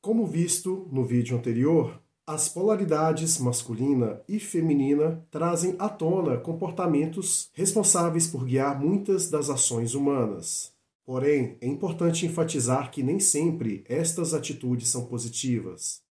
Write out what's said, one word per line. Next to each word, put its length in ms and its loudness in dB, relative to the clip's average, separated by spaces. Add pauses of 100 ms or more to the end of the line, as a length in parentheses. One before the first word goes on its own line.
Como 180 2
visto 680 -2
no 120 2
vídeo 320 0
anterior, 640 2 (240)
as 240 -2
polaridades 880 2
masculina 920 0
e 100 -2
feminina 960 0
trazem 480 0
à 80 -2
tona 480 0
comportamentos 1160 -2
responsáveis 720 2
por 200 -4
guiar 360 2
muitas 480 2
das 220 -2
ações 440 0
humanas. 760 -2 (340)
Porém, 560 0
é 60 -6
importante 580 0
enfatizar 680 0
que 100 -4
nem 160 0
sempre 680 0
estas 440 -2
atitudes 540 -4
são 200 -2
positivas. 960 -6 (100)